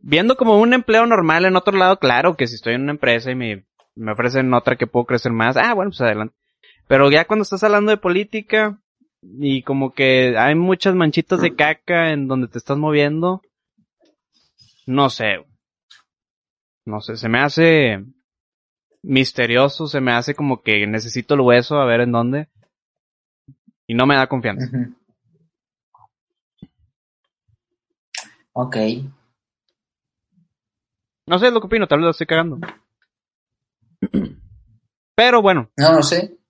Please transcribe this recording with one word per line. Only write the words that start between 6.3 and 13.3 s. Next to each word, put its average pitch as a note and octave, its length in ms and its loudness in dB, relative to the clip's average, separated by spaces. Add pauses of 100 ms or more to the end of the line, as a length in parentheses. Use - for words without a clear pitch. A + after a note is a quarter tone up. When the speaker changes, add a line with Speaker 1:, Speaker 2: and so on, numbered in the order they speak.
Speaker 1:
Pero C#3 240 4
ya D#3 160 2
cuando G#3+ 160 -2
estás F#3+ 220 -6
hablando G#3 260 2
de G#3+ 80 4
política G#3 840 -2 (400)
y C3 440 -4
como C3+ 280 -2
que C3 460 2
hay C3+ 160 2
muchas F#3 400 0
manchitas E3+ 460 0
de E3+ 160 -2
caca D#3+ 560 -2
en C#3+ 160 -4
donde C3 180 -2
te A#2+ 120 -12
estás C#3 200 -6
moviendo, D3+ 640 0 (1400)